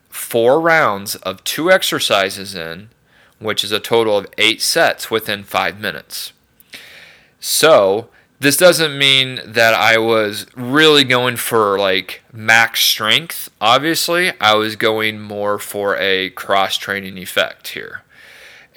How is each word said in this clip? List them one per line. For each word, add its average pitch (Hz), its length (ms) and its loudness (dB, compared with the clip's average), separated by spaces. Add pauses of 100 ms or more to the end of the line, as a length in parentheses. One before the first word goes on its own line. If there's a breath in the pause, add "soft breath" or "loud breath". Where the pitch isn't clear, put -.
four 123 540 0
rounds 131 540 0
of - 280 -10
two 160 260 -4
exercises 98 840 0
in, 85 340 -12 (480 soft breath)
which 104 280 -6
is 104 80 -8
a 104 80 -2
total 113 360 2
of 98 100 -6 (100)
eight 107 240 2
sets - 500 0
within 107 320 -4
five 92 340 -4
minutes. - 540 -10 (1080 loud breath)
So 113 680 4 (320 soft breath)
this 139 160 0
doesn't 160 420 4
mean 135 480 2
that 113 280 4
I 110 240 4
was 107 480 0 (100)
really 143 480 4
going 123 320 0
for, 107 420 0
like, 95 540 -2
max 113 480 2
strength. 117 680 -2 (100)
Obviously, 160 800 0
I 107 140 4
was 107 240 0
going 107 420 -2
more 104 400 -4
for 101 380 -4
a 95 320 -2
cross-training 98 880 -4
effect - 520 -6
here. - 340 -14 (720 loud breath)